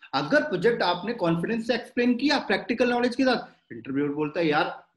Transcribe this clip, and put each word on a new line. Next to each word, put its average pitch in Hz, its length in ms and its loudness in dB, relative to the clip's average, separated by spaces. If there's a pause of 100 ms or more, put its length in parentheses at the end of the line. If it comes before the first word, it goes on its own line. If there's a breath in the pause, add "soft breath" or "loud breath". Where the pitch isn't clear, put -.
(140 loud breath)
अगर 147 300 2
project - 380 0
आपने 185 320 0
confidence 180 540 -2
से 247 80 2
explain 240 400 0
किया 277 240 2
practical 240 500 0
knowledge 240 260 0
के 269 80 0
साथ, - 500 -2
interviewer 135 380 -2
बोलता 151 280 -4
है, 170 80 2
"यार 151 380 0 (120)